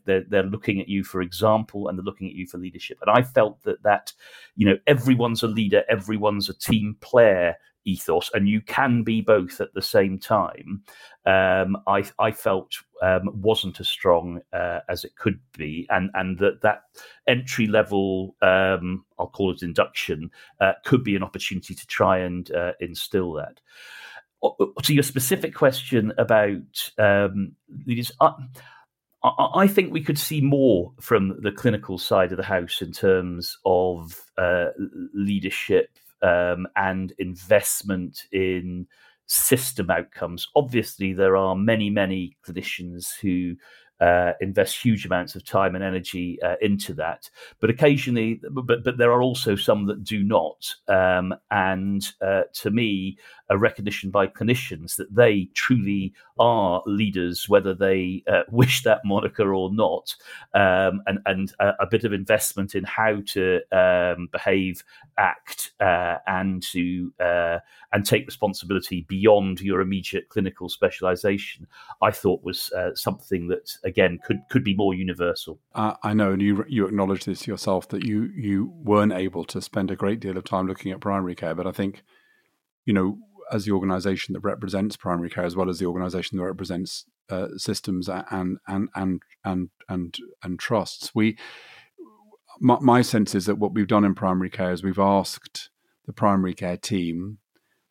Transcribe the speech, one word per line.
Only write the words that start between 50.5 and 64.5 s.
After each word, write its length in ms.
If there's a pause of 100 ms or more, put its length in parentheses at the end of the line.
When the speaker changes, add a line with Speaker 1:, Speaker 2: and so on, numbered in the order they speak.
Speaker 1:
Um, 460 (160)
and, 520 (200)
uh, 200 (120)
to 160
me, 480 (320)
a 80
recognition 520
by 160
clinicians 720
that 180
they 400
truly 600 (240)
are 480
leaders, 600
whether 260
they, 520
uh, 200
<laughs> 40
wish 320
that 220
moniker 500
or 180
not, 420 (400)
um, 520
and, 200
and 340
a, 200
a 60
bit 180
of 80
investment 640
in 100
how 420
to, 340 (100)
um, 640
behave, 500 (360)